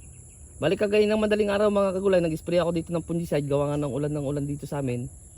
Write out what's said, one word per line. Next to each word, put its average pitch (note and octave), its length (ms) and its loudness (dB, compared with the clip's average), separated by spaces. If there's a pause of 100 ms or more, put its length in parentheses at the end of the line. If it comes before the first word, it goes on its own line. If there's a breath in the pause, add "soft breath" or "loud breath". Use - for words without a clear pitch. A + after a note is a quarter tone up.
(600)
Balik F3 240 0
kagaya G#3 240 4
ng G#3+ 160 2
madaling G#3 240 2
araw G3+ 240 2
mga G3 240 2
kagulay, F#3+ 240 4
nag-spray E3+ 400 0
ako E3+ 160 0
dito E3 160 -4
ng E3 160 -4
fungicide, E3+ 400 -2
gawa C#3+ 240 0
nga D3 80 -2
ng D3 80 -2
ulan D3 240 -4
ng D3+ 80 -4
ulan C#3+ 240 -2
dito C#3+ 240 -6
sa C#3+ 160 -4
amin. B2 240 -4 (300)